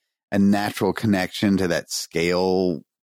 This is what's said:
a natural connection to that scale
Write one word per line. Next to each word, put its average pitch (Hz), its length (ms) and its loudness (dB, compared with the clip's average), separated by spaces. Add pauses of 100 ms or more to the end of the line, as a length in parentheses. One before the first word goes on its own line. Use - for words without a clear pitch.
(320)
a 101 80 0
natural 101 540 2
connection 98 640 0
to 92 100 0
that 85 240 -2
scale 90 920 -2 (200)